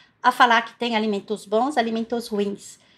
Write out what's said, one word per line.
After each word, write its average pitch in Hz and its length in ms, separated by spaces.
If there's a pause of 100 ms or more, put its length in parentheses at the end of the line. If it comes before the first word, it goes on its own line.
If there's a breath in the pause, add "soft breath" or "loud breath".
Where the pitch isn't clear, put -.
(220 loud breath)
a 254 80
falar 233 320
que - 160
tem 233 160
alimentos 208 520
bons, 233 320
alimentos 226 500
ruins. 202 500 (200 soft breath)